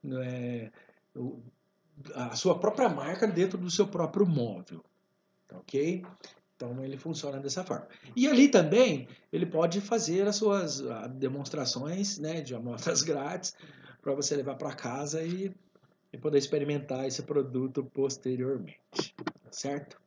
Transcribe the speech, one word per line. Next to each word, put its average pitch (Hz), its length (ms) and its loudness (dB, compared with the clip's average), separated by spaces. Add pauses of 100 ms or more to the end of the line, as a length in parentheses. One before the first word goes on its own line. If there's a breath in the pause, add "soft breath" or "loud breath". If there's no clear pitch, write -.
né, 123 680 -6 (440 soft breath)
o, 127 240 -8 (760)
a 123 200 -6
sua 175 240 4
própria 214 300 4
marca 160 380 0
dentro 185 300 2
do 180 120 -4
seu 196 180 4
próprio 175 380 2
móvel, 110 580 0 (640)
tá - 100 -16
ok? 170 460 -2 (520 loud breath)
Então 127 280 -8
ele 135 140 -8
funciona 143 420 -6
dessa 139 240 -4
forma. - 240 -6 (280 loud breath)
E 247 120 6
ali 277 220 10
também 175 580 6 (240 loud breath)
ele 165 140 0
pode 170 340 2
fazer 196 480 0
as 208 100 0
suas, 190 440 0
ah, 120 260 -6
demonstrações, 135 1120 -4
né, 156 240 -4
de 127 140 -8
amostras 120 460 -2
<laughs> - 40 2
grátis 156 500 -4 (460 loud breath)
pra 143 120 0
você 143 220 0
levar 135 200 -2
pra 131 180 -6
casa 143 500 -4
e 185 300 -4 (580)
e 131 60 -16
poder 143 200 2
experimentar 139 680 0
esse 135 180 -4
produto 131 600 0 (100)
posteriormente, 131 1200 -4 (280)
tá - 80 -20
certo? 139 560 -8